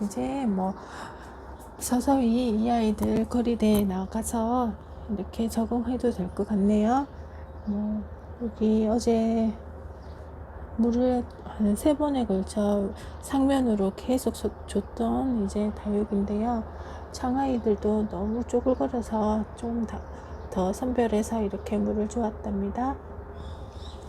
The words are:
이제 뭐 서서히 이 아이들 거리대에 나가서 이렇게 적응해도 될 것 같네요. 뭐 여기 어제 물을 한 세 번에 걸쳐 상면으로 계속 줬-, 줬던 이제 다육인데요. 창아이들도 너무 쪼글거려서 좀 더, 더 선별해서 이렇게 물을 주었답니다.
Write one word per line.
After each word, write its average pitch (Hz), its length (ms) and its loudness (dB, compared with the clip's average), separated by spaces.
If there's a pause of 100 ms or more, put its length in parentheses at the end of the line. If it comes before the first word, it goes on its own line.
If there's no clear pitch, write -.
이제 254 440 -2
뭐 190 280 2 (1040)
서서히 247 720 4
이 214 200 2
아이들 220 580 2
거리대에 220 560 4
나가서 220 880 0 (380)
이렇게 208 380 -2
적응해도 233 640 0
될 185 240 -2
것 202 120 -2
같네요. 214 600 4 (600)
뭐 208 360 -2 (400)
여기 220 460 2
어제 226 640 2 (1200)
물을 240 480 4 (200)
한 208 320 2
세 302 200 4
번에 285 300 2
걸쳐 202 640 2 (320)
상면으로 254 720 2
계속 254 400 0
줬-, - 320 -4
줬던 233 760 0
이제 208 320 0
다육인데요. 208 880 0 (480)
창아이들도 226 960 2
너무 214 360 -2
쪼글거려서 233 1000 2 (120)
좀 233 300 -2
더, - 120 -6 (520)
더 185 220 2
선별해서 226 720 0
이렇게 196 340 -2
물을 208 320 0
주었답니다. 214 880 -2 (1120)